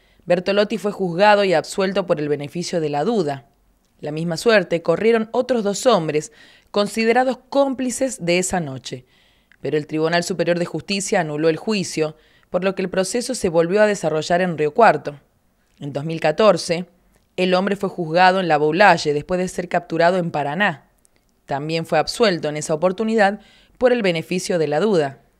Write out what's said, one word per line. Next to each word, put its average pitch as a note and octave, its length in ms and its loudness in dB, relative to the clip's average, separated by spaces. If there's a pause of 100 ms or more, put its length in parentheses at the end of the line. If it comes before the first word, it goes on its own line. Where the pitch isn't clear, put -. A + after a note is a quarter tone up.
(260)
Bertolotti G3+ 520 0
fue G3+ 140 -4
juzgado G3+ 520 4
y F#3 100 2
absuelto F#3+ 520 0
por E3+ 140 0
el D3 100 -4
beneficio D3 500 -4
de D#3 100 -2
la D3 140 -2
duda. E3 440 -2 (520)
La D3 120 -8
misma D#3+ 260 -4
suerte F3+ 460 0
corrieron A3 480 2
otros A#3+ 320 -2
dos G3+ 240 -2
hombres D#3 440 0 (400)
considerados A3+ 680 0 (100)
cómplices B3+ 720 -2
de F3 140 2
esa F#3 220 -2
noche, C3 460 -10 (560)
pero C#3 140 -2
el D3 120 -2
Tribunal D#3+ 360 0
Superior E3+ 360 0
de F3 60 -2
Justicia G3 540 -4
anuló D#3 300 0
el D#3+ 80 0
juicio, D#3+ 580 -4 (360)
por F3+ 120 -2
lo F#3+ 120 0
que F#3+ 80 -4
el F3+ 60 -4
proceso A3+ 460 -2
se F#3+ 140 -2
volvió E3+ 320 2
a G#3+ 60 6
desarrollar E3+ 540 0
en F3 160 -2
Río D3+ 160 -2
Cuarto. D3+ 460 4 (600)
En C#3+ 140 -10
dos C#3+ 120 -6
mil D#3+ 140 -6
catorce, E3+ 680 2 (500)
el F#3 180 2
hombre G3 220 0
fue G3 140 -4
juzgado F3+ 500 2
en F3+ 80 -2
La D3+ 100 4
Boulaye D#3+ 560 4
después F3+ 260 -2
de F#3 80 -2
ser F3+ 200 -8
capturado F3 500 0
en E3+ 140 -2
Paraná. D3+ 580 -4 (560)
También D#3 400 -4
fue E3 120 0
absuelto D#3 520 0
en D3+ 80 -6
esa D3+ 160 -4
oportunidad G3+ 680 0 (380)
por B3 140 4
el A#3+ 100 2
beneficio F3 580 -2
de D3+ 80 2
la D3 120 0
duda. E3 420 0 (180)